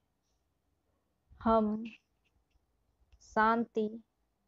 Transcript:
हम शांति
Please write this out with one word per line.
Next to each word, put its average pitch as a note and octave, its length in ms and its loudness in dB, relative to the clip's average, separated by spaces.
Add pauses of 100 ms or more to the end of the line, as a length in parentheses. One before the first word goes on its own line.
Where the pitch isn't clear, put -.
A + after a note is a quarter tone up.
(1400)
हम A3 420 2 (1400)
शांति A3 680 -2 (600)